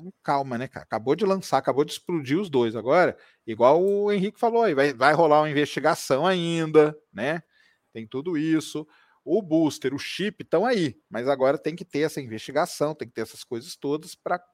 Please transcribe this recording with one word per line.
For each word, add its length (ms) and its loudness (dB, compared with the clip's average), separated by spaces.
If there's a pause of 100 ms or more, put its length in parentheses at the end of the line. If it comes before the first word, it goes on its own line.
(240)
Calma, 340 0
né, 100 -6
cara? 180 -16
Acabou 300 0
de 100 -2
lançar, 320 0
acabou 280 0
de 80 -12
explodir 460 -4
os 100 -6
dois. 260 0
Agora, 420 2 (300)
igual 360 4
o 280 0
Henrique 280 -2
falou 240 2
aí, 100 2
vai, 200 2
vai 200 4
rolar 280 6
uma 80 0
investigação 760 0
ainda, 720 2 (160)
né? 280 -6 (520)
Tem 140 -12
tudo 300 -6
isso. 500 -2 (360)
O 180 0
booster, 520 0
o 60 -6
chip, 440 -8
tão 220 0
aí. 320 0 (120)
Mas 200 -4
agora 280 2
tem 180 -6
que 100 -14
ter 160 -4
essa 200 -2
investigação, 720 -4
tem 140 -12
que 60 -20
ter 80 -6
essas 220 -12
coisas 320 -10
todas 400 -6
pra, 220 -4 (160)